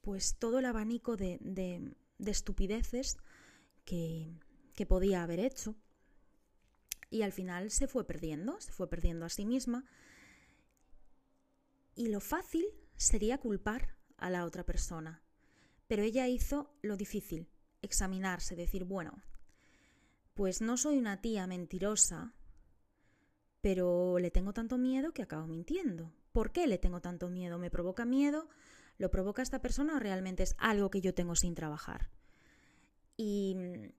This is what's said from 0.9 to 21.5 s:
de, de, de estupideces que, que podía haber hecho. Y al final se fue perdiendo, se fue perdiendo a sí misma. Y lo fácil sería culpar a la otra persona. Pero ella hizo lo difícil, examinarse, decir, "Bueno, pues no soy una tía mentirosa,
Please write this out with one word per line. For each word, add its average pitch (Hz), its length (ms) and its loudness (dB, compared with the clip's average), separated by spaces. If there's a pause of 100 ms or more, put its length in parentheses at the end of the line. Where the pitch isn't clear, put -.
de, 185 240 -4
de, 185 540 -6 (240)
de 196 120 -4
estupideces 226 880 0 (640)
que, 165 560 -6 (340)
que 196 120 -4
podía 185 360 10
haber 170 180 0
hecho. 220 360 2 (1300)
Y 220 120 -2
al 196 100 -2
final 185 380 -6
se - 180 2
fue 233 180 -2
perdiendo, 170 540 -4
se - 120 -10
fue 175 160 -4
perdiendo 165 380 0
a 170 40 -8
sí 202 140 -6
misma. 247 400 -2 (2000)
Y 233 140 -2
lo 208 120 0
fácil 330 460 -2 (300)
sería 220 420 4
culpar 208 580 0 (200)
a 180 140 -4
la 175 140 -2
otra 175 200 -6
persona. 160 580 -4 (640)
Pero 208 160 0
ella 247 260 2
hizo 285 540 0
lo 202 160 -4
difícil, 175 500 -6 (320)
examinarse, 190 760 -2
decir, 180 280 -2
"Bueno, 180 380 -8 (1120)
pues 190 260 0
no 233 160 0
soy 294 220 2
una 208 240 -2
tía 208 240 -2
mentirosa, 180 880 0 (1300)